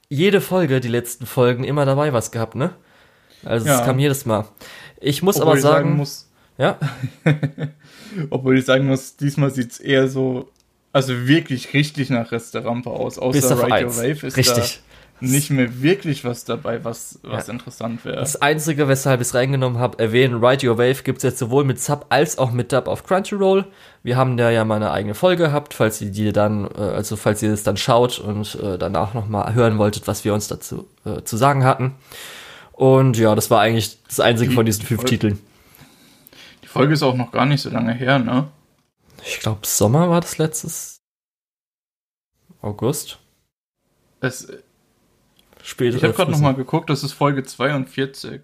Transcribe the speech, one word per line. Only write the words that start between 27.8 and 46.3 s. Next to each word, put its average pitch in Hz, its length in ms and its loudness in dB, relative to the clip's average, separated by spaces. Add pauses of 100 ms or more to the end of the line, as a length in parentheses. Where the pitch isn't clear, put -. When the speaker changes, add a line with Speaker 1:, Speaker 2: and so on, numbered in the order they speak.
Speaker 1:
und, 104 360 -6
äh, 101 220 -6
danach 90 360 -2
noch 110 140 -6
mal 107 260 -4
hören 113 260 4
wolltet, 104 280 0
was 104 160 -4
wir 104 100 0
uns 104 140 -2
dazu, - 400 -10 (180)
äh, 98 180 -8
zu - 120 -8
sagen 135 300 2
hatten. 127 300 0 (800)
Und 131 440 4
ja, 107 180 4
das 107 160 -2
war 110 100 6
eigentlich 113 460 0
das - 120 -8
Einzige 117 300 2
Speaker 2:
Die 127 60 0
Speaker 1:
von 113 100 4
diesen 107 180 -2
fünf 113 180 -4
Speaker 2:
Fol- 127 80 0
Speaker 1:
Titeln. 107 300 0 (1200)
Speaker 2:
Die - 40 -20
Folge 139 280 4
ist 147 80 0
auch 127 120 2
noch 123 160 -4
gar 117 140 2
nicht 143 160 2
so - 80 -8
lange 117 240 -2
her, 127 240 0
ne? 127 300 0 (800)
Speaker 1:
Ich - 140 -10
glaub, 107 280 -4
Sommer 143 420 2
war 170 120 4
das - 180 -8
letztes. - 580 -6 (1600)
August? 110 580 -4 (1040)
Speaker 2:
Es, - 260 -6 (1120)
Speaker 1:
Spät - 340 -2
Speaker 2:
ich 143 80 -4
hab 160 60 4
Speaker 1:
oder - 40 0
Speaker 2:
grad 170 160 0
noch 160 80 2